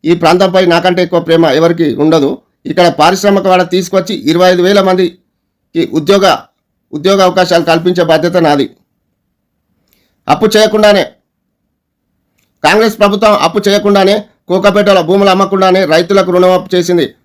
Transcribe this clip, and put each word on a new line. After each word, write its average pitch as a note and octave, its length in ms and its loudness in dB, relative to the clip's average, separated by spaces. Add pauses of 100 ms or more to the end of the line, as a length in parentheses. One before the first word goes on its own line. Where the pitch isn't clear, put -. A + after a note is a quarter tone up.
ఈ E3 100 0
ప్రాంతంపై F3+ 520 0
నాకంటే F3 360 0
ఎక్కువ F3 180 -2
ప్రేమ E3 260 0
ఎవరికి D#3+ 480 0
ఉండదు. D#3 440 -2 (280)
ఇక్కడ F3 220 0
పారిశ్రామిక F#3+ 580 0
వాడ F3+ 240 0
తీసుకొచ్చి F#3 440 -4 (160)
ఇరవై F3+ 220 2
ఐదు F3 100 0
వేల G3 180 2
మందికి - 1120 -6
ఉద్యోగ, F3 440 0 (560)
ఉద్యోగ F#3+ 300 0
అవకాశాలు F3 420 0
కల్పించే F3 400 0
బాధ్యత E3 320 0
నాది. D3 340 0 (1600)
అప్పు F3+ 180 -2 (100)
చేయకుండానే, G#3+ 480 2 (1600)
కాంగ్రెస్ G#3+ 340 0
ప్రభుత్వం G#3 340 2
అప్పు E3+ 360 -2
చేయకుండానే, G3+ 560 0 (240)
కోకపేటలో F#3+ 540 0
భూములు G3 280 2
అమ్మకుండానే F#3+ 540 0
రైతులకు F3+ 460 0
రుణమాఫీ F#3 460 0
చేసింది. F3 380 -2 (100)